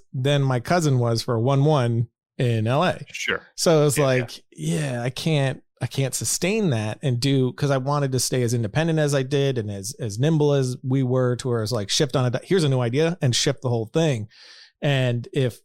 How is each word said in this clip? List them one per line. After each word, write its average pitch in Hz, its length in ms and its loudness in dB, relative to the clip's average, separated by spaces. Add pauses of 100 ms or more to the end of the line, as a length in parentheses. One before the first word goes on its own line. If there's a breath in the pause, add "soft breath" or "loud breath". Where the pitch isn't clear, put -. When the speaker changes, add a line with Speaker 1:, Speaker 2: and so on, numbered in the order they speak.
(140)
Speaker 1:
than 139 300 2
my 131 160 0
cousin 151 400 2
was 117 240 0
for 123 120 -2
a 110 60 0
one 139 240 2
one 120 440 2 (280)
in 113 300 0
L 143 160 2
A. 170 160 0 (120)
Speaker 2:
Sure. - 300 -4 (140)
Speaker 1:
So 160 260 4
it 151 40 4
was 147 120 2
Speaker 2:
Yeah, 147 60 2
yeah. 135 40 4 (140)
Speaker 1:
like, - 300 -12
yeah, 156 500 -4
I 127 80 -4
can't, 139 520 0 (200)
I 135 60 -2
can't 135 280 -2
sustain 190 560 0
that 107 300 -2
and 123 180 0
do, 131 340 2
'cause 143 180 -2
I 135 60 2
wanted 139 360 -2
to 127 60 0
stay 127 240 -2
as 117 100 0
independent 151 460 0
as 143 160 2
I 135 80 0
did 139 340 0
and 107 140 -4
as, 101 280 -8
as 104 200 -6
nimble 147 340 4
as 127 300 0
we 135 200 0
were, 123 340 0
to - 120 -8
where 117 140 0
it's 104 80 -4
like, 104 180 -4
shift - 260 0
on 127 100 2
a 123 60 0
di-, - 120 -4
here's 180 200 2
a 143 60 2
new 131 100 2
idea 143 420 0
and 123 140 2
shift - 260 -2
the 127 80 -2
whole 113 180 0
thing. 143 400 0 (540 loud breath)
And 127 520 0
if, 131 320 0